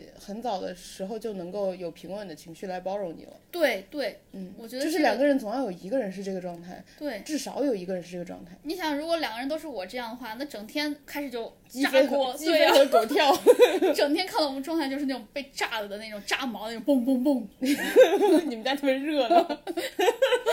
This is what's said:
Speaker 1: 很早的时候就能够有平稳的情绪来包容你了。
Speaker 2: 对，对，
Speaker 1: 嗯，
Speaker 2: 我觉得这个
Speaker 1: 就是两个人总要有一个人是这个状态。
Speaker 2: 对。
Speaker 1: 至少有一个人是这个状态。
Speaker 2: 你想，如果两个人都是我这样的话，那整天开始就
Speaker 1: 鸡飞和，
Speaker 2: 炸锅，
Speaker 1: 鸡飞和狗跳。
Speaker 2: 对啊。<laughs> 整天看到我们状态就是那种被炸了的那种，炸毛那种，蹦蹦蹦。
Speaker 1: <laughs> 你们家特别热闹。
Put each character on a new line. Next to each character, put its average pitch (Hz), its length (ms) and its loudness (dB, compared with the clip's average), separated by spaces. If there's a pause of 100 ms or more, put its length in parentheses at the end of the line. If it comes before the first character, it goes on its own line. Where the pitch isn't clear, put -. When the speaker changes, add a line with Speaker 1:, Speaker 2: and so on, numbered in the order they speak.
(180)
Speaker 1:
很 202 240 -14
早 208 200 -4
的 185 120 -8
时 - 300 -14
候 214 160 -8
就 220 140 -8
能 175 180 -10
够 190 240 -4
有 175 160 -8
平 165 180 -16
稳 202 160 -10
的 165 80 -12
情 165 220 -18
绪 208 100 -12
来 185 140 -6
包 185 160 -6
容 185 180 -6
你 - 120 -18
了。 - 80 -20 (180)
Speaker 2:
对， 254 400 0
对， 254 300 -6 (100)
Speaker 1:
嗯， 185 260 -12
Speaker 2:
我 233 80 -16
觉 226 120 -12
得 269 60 -4
这 - 20 0
个 311 80 -2
Speaker 1:
就 370 40 0
是 302 60 2
两 226 140 4
个 277 100 4
人 277 100 4
总 214 140 -6
要 262 120 -4
有 220 60 -4
一 175 200 -10
个 262 100 0
人 208 100 -2
是 190 140 -10
这 190 80 -6
个 190 80 -6
状 175 220 -10
态。 180 200 -16 (160)
Speaker 2:
对。 262 280 -8
Speaker 1:
至 302 120 -4
少 214 240 -6
有 269 140 0
一 180 100 -6
个 190 80 -6
人 180 80 -4
是 170 120 -14
这 180 40 -10
个 175 60 -8
状 180 220 -14
态。 - 180 -20
Speaker 2:
你 302 100 -8
想， 320 240 -4
如 302 80 -6
果 330 120 0
两 240 160 -4
个 233 60 -8
人 269 100 -4
都 311 100 -4
是 - 80 -14
我 208 180 -8
这 233 120 -10
样 233 140 -8
的 240 40 -12
话， 233 200 -12
那 269 100 -8
整 214 200 -12
天 294 300 -4 (100)
开 - 160 -8
始 285 80 -8
就 226 240 -8 (140)
Speaker 1:
鸡 262 200 -2
飞 269 200 4
和， 254 80 0
Speaker 2:
炸 - 0 -
锅， 262 200 0
Speaker 1:
鸡 294 180 -8
飞 320 160 6
和 294 160 8
狗 226 200 6
跳。 302 300 4
Speaker 2:
对 370 540 6
啊。 - 20 4
<laughs> - 20 -
整 285 200 2
天 359 120 0
看 427 140 -4
到 302 80 2
我 269 60 -4
们 269 100 -6
状 330 160 -2
态 277 80 0
就 269 100 -4
是 285 100 -2
那 269 60 0
种 226 200 -10
被 277 180 -8
炸 - 300 -4
了 208 80 -8
的 196 80 -10
那 220 120 -12
种， 208 160 -12
炸 - 200 -2
毛 220 240 -6
那 233 40 -8
种， 226 100 -8
蹦 269 200 4
蹦 254 180 2
蹦。 254 300 2
Speaker 1:
<laughs> - 80 -20
你 330 960 6
们 220 80 -8
家 262 100 0
特 277 140 -4
别 262 80 4
热 277 320 0
闹。 339 340 4 (920)